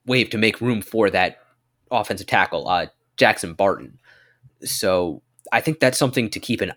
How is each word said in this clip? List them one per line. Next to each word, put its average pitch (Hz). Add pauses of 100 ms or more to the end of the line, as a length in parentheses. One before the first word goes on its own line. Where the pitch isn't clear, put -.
waived 123
to 113
make 107
room 117
for 107
that 92 (520)
offensive 107
tackle, 95
uh, 87 (300)
Jackson 101
Barton. 85 (640)
So 90 (300)
I 113
think 156
that's 131
something 127
to -
keep 120
an 92